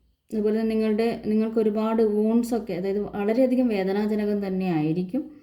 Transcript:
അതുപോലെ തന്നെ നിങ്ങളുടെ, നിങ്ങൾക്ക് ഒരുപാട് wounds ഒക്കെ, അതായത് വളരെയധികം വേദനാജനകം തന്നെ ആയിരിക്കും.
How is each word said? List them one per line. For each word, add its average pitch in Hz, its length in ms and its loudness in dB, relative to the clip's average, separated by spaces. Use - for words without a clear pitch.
അതുപോലെ 214 280 0
തന്നെ 220 140 0
നിങ്ങളുടെ, 220 500 0
നിങ്ങൾക്ക് 220 340 0
ഒരുപാട് 220 440 2
wounds 220 540 2
ഒക്കെ, 214 160 -6
അതായത് 196 260 -2
വളരെയധികം 240 680 2
വേദനാജനകം 208 800 0
തന്നെ 185 260 -2
ആയിരിക്കും. 165 580 -2